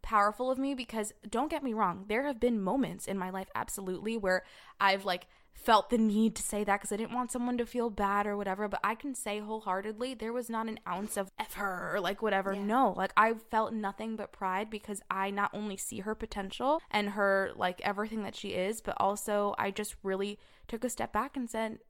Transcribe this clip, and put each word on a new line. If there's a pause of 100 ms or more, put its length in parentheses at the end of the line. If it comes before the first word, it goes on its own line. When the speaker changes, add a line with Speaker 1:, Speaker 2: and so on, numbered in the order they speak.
Speaker 1:
powerful
of
me
because, (160)
don't
get
me
wrong,
there
have
been
moments
in
my
life,
absolutely,
where (380)
I've,
like, (280)
felt
the
need
to
say
that
'cause
I
didn't
want
someone
to
feel
bad
or
whatever,
but
I
can
say
wholeheartedly
there
was
not
an
ounce
of
F
her
or,
like,
whatever.
Speaker 2:
Yeah.
Speaker 1:
No,
like,
I
felt
nothing
but
pride
because
I
not
only
see
her
potential (100)
and
her,
like,
everything
that
she
is,
but
also
I
just
really (300)
took
a
step
back
and
said (100)